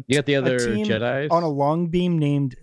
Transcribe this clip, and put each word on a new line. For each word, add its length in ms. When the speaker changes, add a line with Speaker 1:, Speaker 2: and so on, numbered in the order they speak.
Speaker 1:
You 100
got 100
the 80
Speaker 2:
a 40
Speaker 1:
other 200
Speaker 2:
team 280
Speaker 1:
Jedis? 440
Speaker 2:
on 120
a 60
long 400
beam 300
named 440